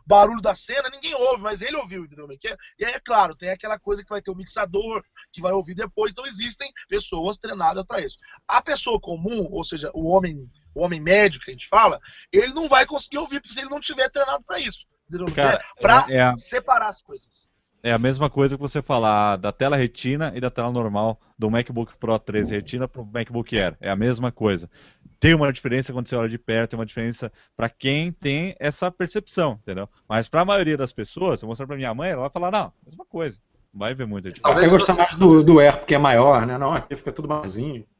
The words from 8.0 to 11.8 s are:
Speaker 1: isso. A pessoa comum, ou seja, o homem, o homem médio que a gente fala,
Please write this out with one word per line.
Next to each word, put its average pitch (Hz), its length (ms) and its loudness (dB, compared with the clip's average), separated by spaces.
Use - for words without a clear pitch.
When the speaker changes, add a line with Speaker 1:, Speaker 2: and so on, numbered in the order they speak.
Speaker 1:
isso. - 160 -8
A 247 120 2
pessoa 247 400 -2
comum, 180 480 -6
ou 156 140 -8
seja, 151 320 -10
o 160 140 -4
homem, 170 360 0
o 147 80 -6
homem 175 180 -4
médio 180 400 4
que - 120 -14
a - 20 -18
gente - 140 -18
fala, 226 320 6